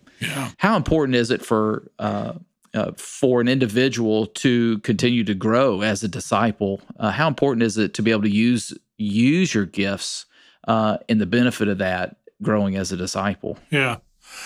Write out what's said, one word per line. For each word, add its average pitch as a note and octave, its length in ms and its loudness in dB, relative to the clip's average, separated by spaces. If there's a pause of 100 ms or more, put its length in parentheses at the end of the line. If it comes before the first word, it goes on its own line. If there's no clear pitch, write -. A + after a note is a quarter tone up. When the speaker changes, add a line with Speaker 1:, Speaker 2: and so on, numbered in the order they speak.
(200)
Speaker 1:
Yeah. C#3 380 -8
Speaker 2:
How G#3+ 180 2
important D3 400 2
is A#2+ 160 2
it - 120 -2
for, A2 540 -2
uh, G#2+ 360 -6 (420)
uh, G#2+ 220 -2
for B2 440 2
an A#2+ 60 2
individual A#2 800 2
to A#2 520 2
continue A#2+ 440 0
to G#2 100 -2
grow A2 480 2
as G#2+ 220 0
a G#2+ 40 -4
disciple? G2+ 760 -2 (180)
Uh, A2 100 0
how C3 180 0
important B2+ 360 0
is G#2+ 140 0
it G#2 180 0
to A2 80 -2
be A2+ 80 2
able G#2+ 120 2
to G#2+ 60 2
use, A2+ 480 0 (200)
use B2 560 2
your G2+ 120 2
gifts, G2 600 -4 (420)
uh, A2 300 0 (100)
in A2+ 100 2
the G#2 80 2
benefit A2+ 440 0
of G2 100 -2
that F#2 380 -4 (260)
growing G2+ 320 0
as F#2+ 160 -4
a F#2 60 -4
disciple? F#2+ 600 -4 (140)
Speaker 1:
Yeah. C3+ 260 0 (480)